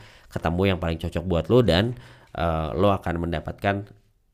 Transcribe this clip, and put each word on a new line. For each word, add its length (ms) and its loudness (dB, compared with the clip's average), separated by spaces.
ketemu 480 0
yang 60 -6
paling 180 -2
cocok 240 -4
buat 240 0
lu. 160 6
Dan, 320 2
eh, 400 -2
lu 160 4
akan 300 -2
mendapatkan 680 -4